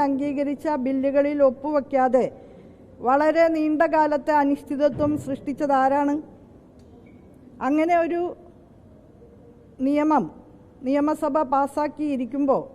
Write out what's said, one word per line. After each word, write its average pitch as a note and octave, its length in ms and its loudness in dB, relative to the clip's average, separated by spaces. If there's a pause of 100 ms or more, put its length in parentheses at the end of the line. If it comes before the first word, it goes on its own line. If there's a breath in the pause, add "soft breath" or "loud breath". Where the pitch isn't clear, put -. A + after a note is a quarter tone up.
അംഗീകരിച്ച C#4 600 -2 (180)
ബില്ലുകളിൽ C#4 540 0 (100)
ഒപ്പുവയ്ക്കാതെ C4 760 0 (840 loud breath)
വളരെ D4+ 380 4 (100)
നീണ്ട D#4 280 0 (120)
കാലത്തെ D4+ 480 0
അനിശ്ചിതത്വം C#4+ 720 0 (120)
സൃഷ്ടിച്ചതാരാണ്? C#4 920 0 (1500)
അങ്ങനെ D#4 280 2 (100)
ഒരു E4+ 140 -4 (1700)
നിയമം D4 400 2 (600)
നിയമസഭ D4 480 0 (180)
പാസ്സാക്കിയിരിക്കുമ്പോൾ C#4 1080 -2 (120)